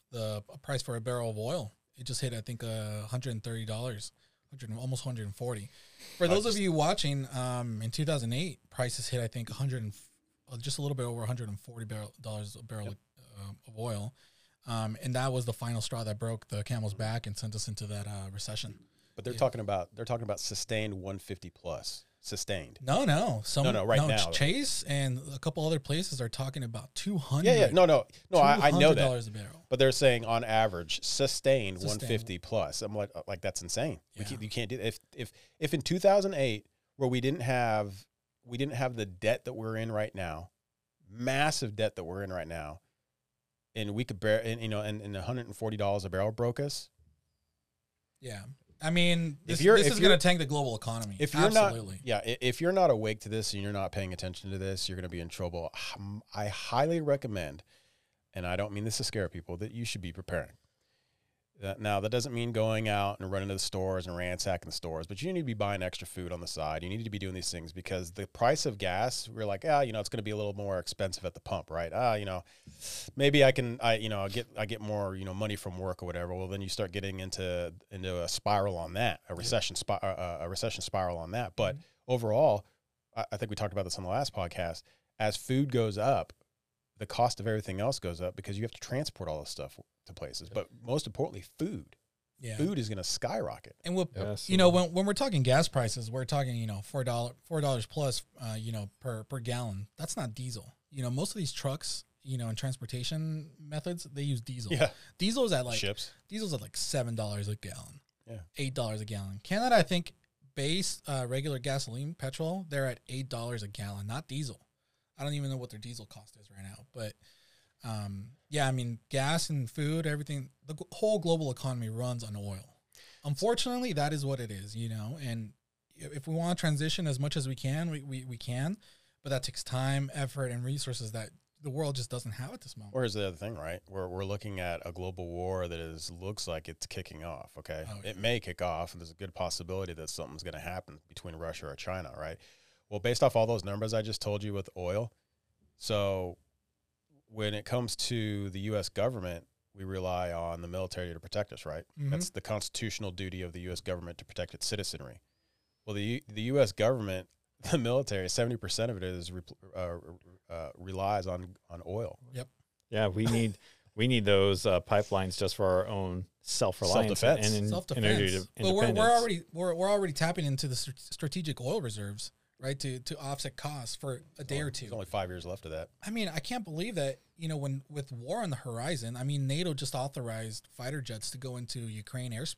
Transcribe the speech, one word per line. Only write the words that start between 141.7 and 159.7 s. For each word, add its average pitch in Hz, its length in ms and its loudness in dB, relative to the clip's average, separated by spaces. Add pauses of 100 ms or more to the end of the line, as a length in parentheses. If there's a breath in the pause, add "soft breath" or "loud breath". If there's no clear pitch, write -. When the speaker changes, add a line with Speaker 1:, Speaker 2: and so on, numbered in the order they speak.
Speaker 2:
China, 92 420 -6
right? 80 180 -6 (540 soft breath)
Well, 104 100 -4
based 120 220 2
off 131 140 8
all 113 100 6
those 110 180 0
numbers 107 300 -4
I 110 80 2
just 107 180 -4
told 104 240 -2
you 104 80 -4
with 98 240 -4
oil, 95 340 -2 (680)
so 98 580 -2 (920)
when 107 260 -2
it 104 100 -6
comes 123 320 -2
to 107 540 -2
the 95 100 -6
U 107 160 0
S 95 120 -2
government, 98 580 -2 (280)
we 98 100 -12
rely 92 480 -2
on 85 280 -4
the 85 80 -8
military 90 460 -6
to 82 60 -14
protect - 320 -6
us, - 120 -14
right? 78 200 -8 (140)
Speaker 1:
Mm-hmm. 143 120 -2
Speaker 2:
That's 170 200 -2
the 101 120 -8
constitutional 107 680 -4
duty 92 320 -8
of 87 100 -8
the 90 80 -10
U 90 120 -6
S 85 80 -8
government 87 380 -6
to - 60 -14
protect - 300 -8
its - 120 -6
citizenry. 80 540 -6 (640)
Well, 107 80 -6
the 101 80 -4
U-, 117 260 -2
the 107 140 -8
U 131 180 4
S 107 120 6
government, 107 560 2 (180)
<laughs> - 240 -8
the 170 80 4
military, 117 500 0
seventy 120 280 2
percent 113 340 -2
of 104 80 -4
it 87 60 -8
is 90 280 -6
re-, 92 80 -8 (340)